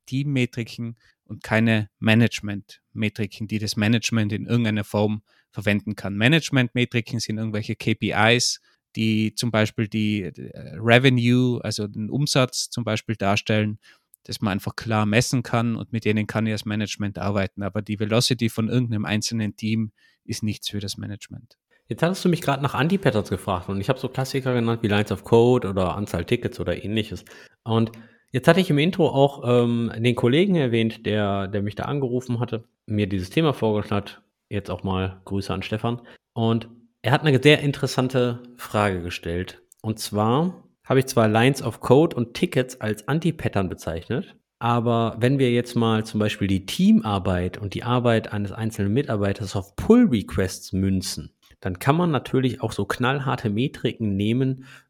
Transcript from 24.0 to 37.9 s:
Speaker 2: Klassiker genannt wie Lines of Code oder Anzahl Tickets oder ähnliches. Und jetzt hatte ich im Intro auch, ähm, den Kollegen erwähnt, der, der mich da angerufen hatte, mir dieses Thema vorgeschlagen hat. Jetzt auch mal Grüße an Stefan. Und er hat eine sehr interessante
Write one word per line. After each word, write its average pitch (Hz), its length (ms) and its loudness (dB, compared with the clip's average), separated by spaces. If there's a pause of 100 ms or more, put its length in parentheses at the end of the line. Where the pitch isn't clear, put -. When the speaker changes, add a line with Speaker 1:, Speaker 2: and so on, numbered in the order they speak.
Speaker 2:
Klassiker 131 460 -4
genannt 117 300 0
wie - 20 0
Lines 104 240 2
of 98 140 -4
Code 120 440 6
oder 92 280 0
Anzahl 92 280 -4
Tickets - 360 -2
oder - 240 -4
ähnliches. 104 400 -4 (400)
Und 113 260 0 (400)
jetzt - 160 -2
hatte 165 140 6
ich 175 100 -2
im 147 80 4
Intro 160 300 2
auch, 139 360 2
ähm, 120 540 2
den 117 160 2
Kollegen 160 400 2
erwähnt, 113 500 0
der, 101 440 0
der 101 140 -4
mich 101 120 -4
da - 120 -6
angerufen 123 520 -2
hatte, 117 240 -4 (240)
mir 104 220 0
dieses 92 220 -4
Thema 160 220 2
vorgeschlagen 107 540 -2
hat. - 160 -18 (260)
Jetzt 101 220 -6
auch - 140 -6
mal 95 400 -2
Grüße 98 280 -4
an 92 120 -4
Stefan. 117 360 -4 (320)
Und 113 360 0 (340)
er 117 80 0
hat 143 140 2
eine 135 180 4
sehr 147 160 8
interessante 127 800 0 (160)